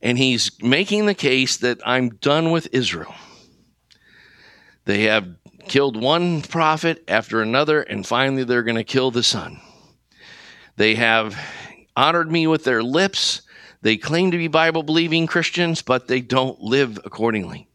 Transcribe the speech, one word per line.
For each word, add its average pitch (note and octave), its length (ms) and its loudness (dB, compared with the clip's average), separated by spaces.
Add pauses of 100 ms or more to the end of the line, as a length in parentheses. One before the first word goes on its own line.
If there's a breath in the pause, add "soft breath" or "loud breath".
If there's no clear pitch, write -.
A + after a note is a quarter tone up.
and B2 160 2
he's B2+ 320 2 (100)
making G3+ 460 2
the G3+ 80 2
case C3 440 0
that A#2+ 280 -2
I'm B2 220 2
done D3 420 0
with E3 220 -2
Israel. G2+ 420 -4 (1700 loud breath)
They G2+ 180 2
have G#2+ 260 2 (400)
killed C#3 280 2
one D#3+ 460 0
prophet D#3+ 640 -2
after A2 340 0
another, C#3+ 420 0
and G#2 220 -8
finally C3+ 380 0
they're B2 220 0
gonna A2+ 180 -2
kill C3 300 0
the A#2+ 100 -2
son. - 380 -4 (1120 loud breath)
They G#2+ 220 2
have A2+ 420 2 (580 loud breath)
honored D#3+ 360 2
me E3 160 2
with D#3 160 0
their A#2+ 180 2
lips. E3 600 -2 (400 loud breath)
They G#2+ 140 2
claim F3 360 0
to F3 60 0
be E3 100 -2
Bible-believing D#3+ 800 2
Christians, E3+ 540 -2
but B2+ 260 -2
they B2+ 120 0
don't B2+ 400 -2
live A2+ 440 0
accordingly. G#2+ 720 -4